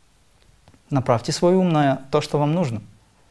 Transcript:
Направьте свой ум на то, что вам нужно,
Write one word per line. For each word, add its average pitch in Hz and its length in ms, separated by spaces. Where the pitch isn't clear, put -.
Направьте 131 420
свой 180 220
ум 185 160
на 143 400
то, 151 100
что - 180
вам 147 140
нужно, 139 300